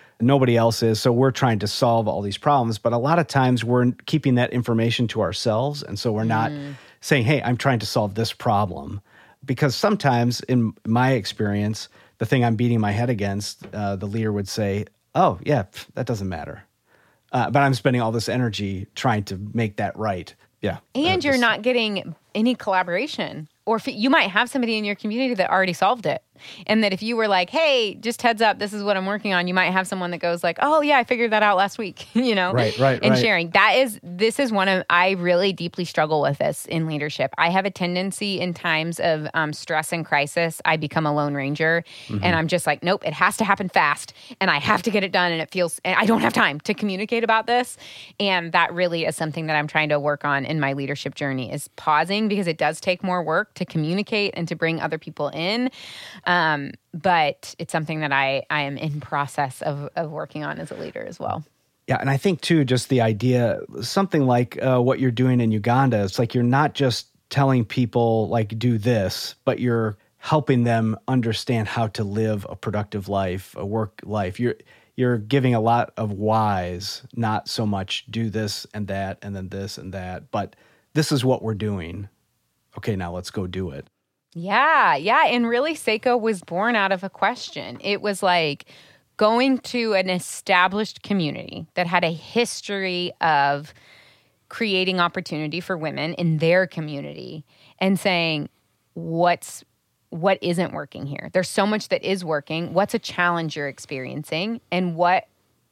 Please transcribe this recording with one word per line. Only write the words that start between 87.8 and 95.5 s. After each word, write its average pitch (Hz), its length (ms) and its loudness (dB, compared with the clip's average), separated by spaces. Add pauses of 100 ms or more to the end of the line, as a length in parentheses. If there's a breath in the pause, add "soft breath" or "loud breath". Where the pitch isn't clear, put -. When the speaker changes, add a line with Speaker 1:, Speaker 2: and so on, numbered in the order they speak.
Speaker 2:
It 202 200 -2
was 202 200 -4
like 170 440 2 (520 loud breath)
going 240 420 4
to 226 360 -2
an 190 140 2
established 185 920 0
community - 720 -4
that 180 120 0
had 175 160 2
a 165 80 0
history 185 1000 -4 (100)
of 143 520 2 (760 soft breath)
creating 185 500 -2
opportunity 165 600 -2